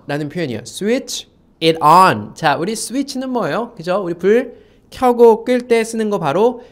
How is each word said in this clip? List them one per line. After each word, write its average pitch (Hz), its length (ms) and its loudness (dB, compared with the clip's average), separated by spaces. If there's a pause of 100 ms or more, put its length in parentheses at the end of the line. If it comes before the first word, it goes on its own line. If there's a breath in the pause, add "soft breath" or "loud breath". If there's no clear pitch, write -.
라는 147 220 -6
표현이에요. 139 360 -6
switch - 640 -6 (360)
it 160 180 4
on. 151 540 4
자, 147 220 -2
우리 185 180 -6
스위치는 262 540 -8
뭐예요? 220 460 -4
그죠? 180 280 -4
우리 170 120 -6
불 208 420 0 (320 loud breath)
켜고 233 560 4
끌 247 240 -2
때 226 140 2
쓰는 220 260 -4
거 202 100 -2
바로 185 420 0 (100)